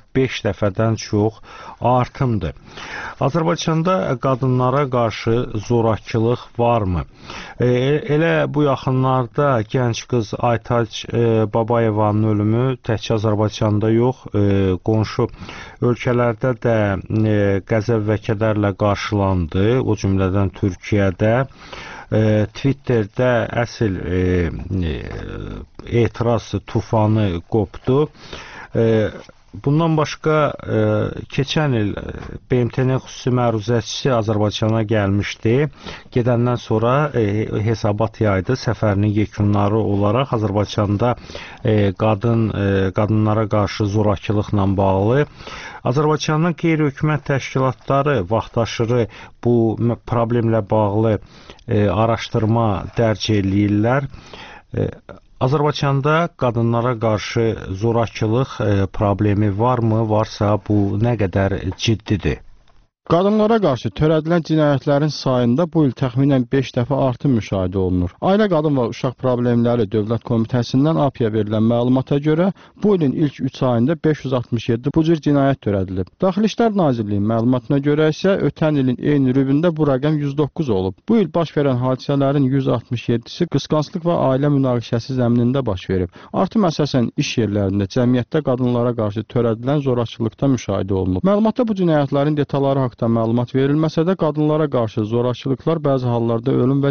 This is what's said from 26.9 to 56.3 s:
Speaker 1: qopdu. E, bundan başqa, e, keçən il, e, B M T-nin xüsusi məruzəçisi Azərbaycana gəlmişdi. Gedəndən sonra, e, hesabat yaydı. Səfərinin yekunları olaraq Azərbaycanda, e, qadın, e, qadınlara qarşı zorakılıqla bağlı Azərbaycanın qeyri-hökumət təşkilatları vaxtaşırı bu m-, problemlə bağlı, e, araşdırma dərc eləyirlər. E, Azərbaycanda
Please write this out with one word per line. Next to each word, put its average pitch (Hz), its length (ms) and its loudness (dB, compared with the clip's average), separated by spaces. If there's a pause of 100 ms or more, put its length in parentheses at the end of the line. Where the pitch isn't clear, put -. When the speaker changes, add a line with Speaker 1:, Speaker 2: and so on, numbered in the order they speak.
Speaker 1:
qopdu. 131 580 0 (680)
E, 113 100 2 (800)
bundan 160 320 2
başqa, 156 360 -2 (280)
e, 110 180 -2 (540)
keçən 143 400 0
il, 107 140 0 (100)
e, - 400 -12 (120)
B 123 160 2
M 113 80 -2
T-nin 131 280 0
xüsusi - 320 -4
məruzəçisi 117 800 0
Azərbaycana 110 760 0
gəlmişdi. 101 680 0 (580)
Gedəndən 120 480 2
sonra, 113 320 0 (200)
e, 107 340 0 (180)
hesabat 110 560 -2
yaydı. 101 400 0
Səfərinin 104 520 0
yekunları 104 640 0
olaraq 104 600 0
Azərbaycanda, 104 800 0 (480)
e, 104 300 2
qadın, 110 560 0
e, 98 440 0
qadınlara 107 560 2
qarşı 104 360 0
zorakılıqla 104 840 0 (100)
bağlı 101 480 2 (540)
Azərbaycanın 156 800 0
qeyri-hökumət 151 640 0 (100)
təşkilatları 135 960 0
vaxtaşırı 113 800 0 (360)
bu 117 360 2
m-, 117 160 0 (100)
problemlə 113 640 0
bağlı, 107 500 2 (480)
e, 104 200 2
araşdırma 113 800 0 (300)
dərc 110 360 0
eləyirlər. 104 720 2 (720)
E, 101 140 -2 (500)
Azərbaycanda 147 960 0